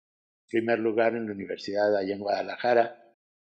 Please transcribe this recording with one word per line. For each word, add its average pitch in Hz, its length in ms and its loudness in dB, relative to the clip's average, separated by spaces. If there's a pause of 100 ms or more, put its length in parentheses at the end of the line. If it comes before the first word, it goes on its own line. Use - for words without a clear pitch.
(500)
primer 113 300 2
lugar 113 360 2
en 117 100 -4
la 107 60 -6
universidad 101 640 -2
allá 98 180 -2
en 101 60 -8
Guadalajara. 101 920 0 (380)